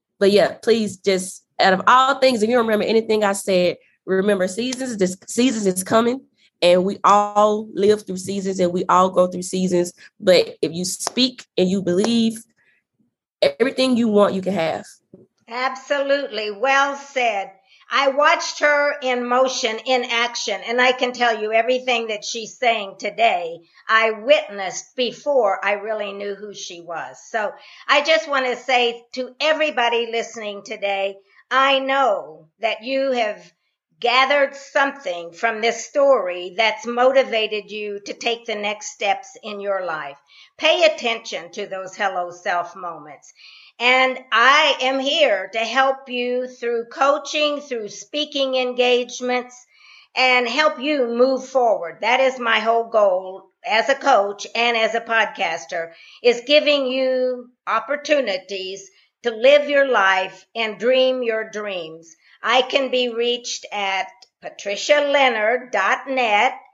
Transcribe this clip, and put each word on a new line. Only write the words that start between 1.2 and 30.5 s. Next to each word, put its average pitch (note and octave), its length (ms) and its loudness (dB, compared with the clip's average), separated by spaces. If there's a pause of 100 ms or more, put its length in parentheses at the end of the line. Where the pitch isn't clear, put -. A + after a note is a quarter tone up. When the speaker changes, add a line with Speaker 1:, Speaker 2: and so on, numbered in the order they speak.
Speaker 1:
out F#3+ 140 6
of F#3 140 -2
all C4 320 4
things, B3+ 240 2
if A3 60 2
you B3 60 2
don't A#3 120 2
remember G#3 180 0
anything A3 380 2
I G3+ 100 2
said, F3+ 440 0 (280)
remember F#3+ 420 0
seasons, B3 500 -6
this F#3 200 0 (100)
seasons A3+ 380 0
is F#3 180 0
coming, A#3 380 2 (400)
and F3+ 240 6
we G3+ 180 -4
all G#3 720 4
live G#3 320 2
through F#3 120 -8
seasons F#3+ 420 -6
and F3 140 2
we F3+ 140 -2
all F#3 220 4
go F3+ 180 2
through F3+ 160 -6
seasons. F3+ 480 0 (280)
But F3+ 420 4
if D#3 100 -2
you F3 140 -6
speak - 600 -2 (120)
and F#3 120 4
you G3 140 0
believe, A3 600 0 (1000)
everything B3+ 560 2
you A#3 100 2
want, G3+ 260 4
you F#3+ 80 -4
can F#3 120 -2
have. E3 320 -4 (640)
Speaker 2:
Absolutely. B3+ 1040 -4
Well C4+ 440 2
said. G#3+ 560 -4 (380)
I C4+ 200 2
watched D4+ 500 2
her D4 420 2
in B3 240 -2
motion, B3 600 0
in B3+ 180 0
action, A#3 640 -4
and A#3+ 140 0
I B3+ 100 4
can B3 220 -2
tell A#3 280 0
you G#3+ 120 -4
everything A#3+ 540 0
that G#3 180 -8
she's A3+ 320 -10
saying G#3+ 420 -2
today, F3+ 600 0 (280)
I A3 240 2
witnessed G#3 840 -2
before A#3+ 680 0
I G3+ 100 0
really G#3 380 -6
knew G3+ 240 -8
who G3+ 180 -14
she F3 280 -14
was. D3+ 360 -12 (120)
So G#3+ 200 -4 (380)
I C#4+ 160 4
just D#4+ 240 2
want C4+ 180 -2
to B3 120 -4
say A#3+ 560 -2
to B3 260 -8
everybody B3 720 0
listening G#3 540 -8